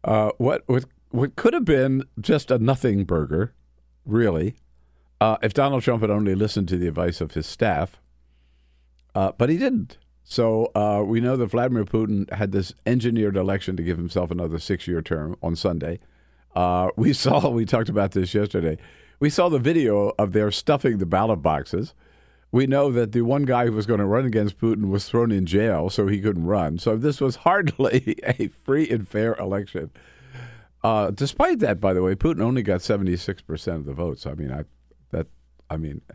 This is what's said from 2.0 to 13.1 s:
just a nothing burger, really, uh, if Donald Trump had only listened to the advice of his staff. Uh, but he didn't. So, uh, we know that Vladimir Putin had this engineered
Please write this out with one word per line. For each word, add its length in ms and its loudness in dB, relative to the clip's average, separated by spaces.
just 300 0
a 80 4
nothing 460 2
burger, 500 -2
really, 500 0
uh, 240 4
if 100 0
Donald 300 2
Trump 180 2
had 80 2
only 240 2
listened 360 0
to 80 0
the 100 0
advice 340 -2
of 120 -6
his 120 -4
staff. 560 -2
Uh, 240 0
but 120 2
he 80 2
didn't. 400 -2
So, 500 0
uh, 320 2
we 160 0
know 140 0
that 120 0
Vladimir 360 0
Putin 500 -2
had 200 -4
this 200 -2
engineered 520 0